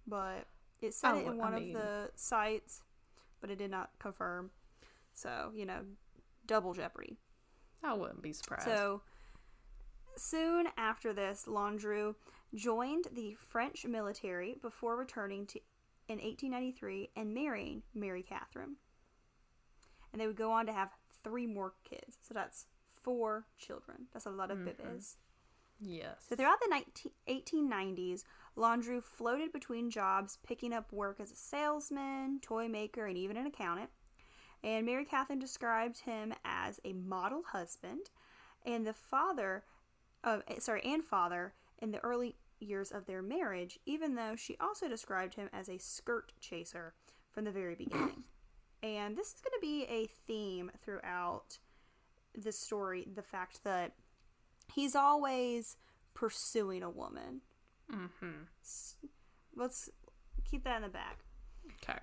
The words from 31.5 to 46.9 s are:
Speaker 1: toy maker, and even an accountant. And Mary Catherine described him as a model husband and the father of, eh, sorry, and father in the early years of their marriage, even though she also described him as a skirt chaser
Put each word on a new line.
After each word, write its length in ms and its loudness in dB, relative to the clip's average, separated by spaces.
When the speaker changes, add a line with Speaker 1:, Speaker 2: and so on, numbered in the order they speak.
Speaker 1:
toy 260 0
maker, 400 -2
and 100 0
even 200 0
an 100 0
accountant. 420 -2
And 220 2
Mary 200 2
Catherine 340 2
described 600 0
him 320 -4
as 400 0
a 80 -2
model 480 0
husband 600 -6
and 220 0
the 80 0
father 720 2
of, 240 2
eh, 120 -6
sorry, 240 0
and 200 2
father 500 2
in 120 -2
the 120 -2
early 320 0
years 320 -2
of 160 -6
their 160 -4
marriage, 640 -2
even 260 2
though 220 0
she 240 -6
also 280 0
described 460 -2
him 180 -6
as 160 -6
a 120 -6
skirt 600 -2
chaser 540 -8